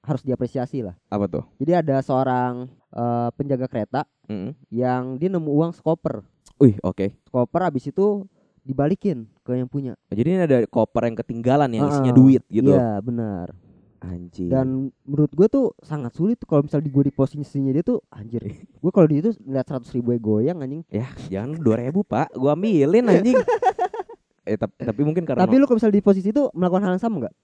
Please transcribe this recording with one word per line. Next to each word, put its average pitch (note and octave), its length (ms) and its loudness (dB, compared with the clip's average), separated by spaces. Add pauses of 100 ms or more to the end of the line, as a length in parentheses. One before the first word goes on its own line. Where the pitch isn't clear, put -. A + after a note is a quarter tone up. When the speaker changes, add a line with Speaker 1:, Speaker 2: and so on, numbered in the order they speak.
Speaker 1:
harus C#3 240 -6
diapresiasi B2+ 560 -4
lah. F#2 160 -10 (100)
Speaker 2:
Apa G2+ 220 -4
tuh? - 160 -6 (100)
Speaker 1:
Jadi E3 220 0
ada C#3 240 0
seorang, B2+ 640 -2 (240)
eh, A#2+ 420 -4
penjaga C3+ 380 -6
kereta B2 320 -6 (240)
Speaker 2:
Mm-mm. G#2+ 320 -10 (100)
Speaker 1:
yang B2+ 460 -4
dia D#3 160 -4
nemu E3+ 180 -4
uang D#3 260 0
sekoper. D3 520 -6 (320)
Speaker 2:
Wih, B2 240 8
oke. F#2+ 400 -2
Speaker 1:
Sekoper, C3 420 -2
abis D3 240 -4
itu G3 380 0 (360)
dibalikin C3+ 680 -2 (100)
ke - 140 -6
yang B2+ 160 -4
punya. C3+ 240 -6 (160)
Speaker 2:
Jadi G#2+ 180 0
ini F#3 140 2
ada C3 240 4
koper A2+ 400 0
yang A2+ 100 -2
ketinggalan B2 540 0
yang A#2 160 0
isinya C#3 240 2
Speaker 1:
Heeh. B2 80 6
Speaker 2:
duit C3 300 8
gitu? B2+ 260 4
Speaker 1:
Iya, A#2 260 2
benar. G#2+ 540 -6 (460)
Speaker 2:
Anjing. F2 500 -10
Speaker 1:
Dan C3 180 0 (340)
menurut C#3+ 280 0
gue F3 180 4
tuh C4+ 320 0
sangat C#3+ 320 -8
sulit G3 240 -2
tuh - 140 -18
kalau D3 160 2
misalnya C#3+ 160 -2
di, D3+ 100 -6
gue C#3 140 4
di C#3 80 2
posisinya C3+ 560 -2
dia D3 160 0
tuh, B3 220 -2
anjir. A2+ 340 -10
Speaker 2:
<laughs> - 400 -14
Speaker 1:
Gue E3+ 80 0
kalau F3+ 160 6
di D3+ 160 2
itu G#3+ 80 0 (140)
lihat C3+ 220 -4
seratus B2+ 260 -8
ribu A#2+ 180 -2
gue A2 320 0
goyang, E3+ 180 -2
anjing. C#3+ 280 -10
Speaker 2:
Ya, A#2 180 -4 (220)
jangan G#2+ 280 -8
dua A#2+ 220 2
ribu, C#3+ 240 -2
Pak. - 320 -2
Gua C3+ 200 0
ambilin, F#3 520 2
anjing. G#3 320 4
Speaker 1:
<laughs> B4 80 2 (960)
Speaker 2:
Eh, G#2 160 -4
tap-, - 160 -6
tapi A2+ 320 -4
mungkin E3 160 0
karena C#3+ 180 -4
Speaker 1:
Tapi F#3 140 4
lu C4+ 120 4
kalau A#3+ 120 2
misalnya G#3+ 160 2
di G3+ 100 2
posisi F#3+ 240 2
itu B3+ 240 0
melakukan F3+ 300 0
hal F#3+ 100 -2
yang F#3 120 -2
sama A#3 160 -2
nggak? A2+ 240 -8